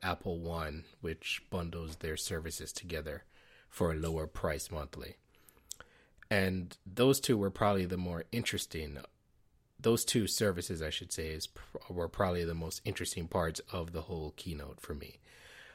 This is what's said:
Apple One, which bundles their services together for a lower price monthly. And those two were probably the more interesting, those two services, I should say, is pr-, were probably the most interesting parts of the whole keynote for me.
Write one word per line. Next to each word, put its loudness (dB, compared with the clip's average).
Apple -2
One, -4
which -4
bundles -4
their -4
services -4
together -6
for 2
a 0
lower 0
price -2
monthly. -8
And 4
those 6
two 4
were 4
probably 4
the 0
more -2
interesting, -2
those 4
two 4
services, 2
I -2
should -4
say, -2
is -4
pr-, -12
were 0
probably 4
the 0
most -4
interesting -2
parts 2
of -4
the -4
whole -6
keynote -8
for -8
me. -10